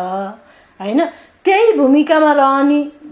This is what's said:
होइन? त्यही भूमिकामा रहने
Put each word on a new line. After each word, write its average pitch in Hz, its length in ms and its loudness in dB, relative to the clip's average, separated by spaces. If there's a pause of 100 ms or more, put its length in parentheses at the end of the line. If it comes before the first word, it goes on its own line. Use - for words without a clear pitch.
(800)
होइन? 226 240 -2 (400)
त्यही 427 280 2
भूमिकामा 302 580 2
रहने 285 600 0 (200)